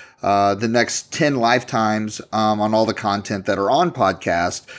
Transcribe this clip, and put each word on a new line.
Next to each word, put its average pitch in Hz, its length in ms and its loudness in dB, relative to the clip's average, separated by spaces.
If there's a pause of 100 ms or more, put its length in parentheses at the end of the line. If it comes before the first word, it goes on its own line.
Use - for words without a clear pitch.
(220)
uh, 101 320 2
the 110 140 -2
next 117 440 -2
ten 147 240 0
lifetimes, 113 840 0 (120)
um, 107 280 0
on 107 120 0
all 110 140 4
the 113 80 0
content 101 520 -4
that 98 120 0
are 98 100 0
on 165 220 2
podcast. 90 720 0 (160)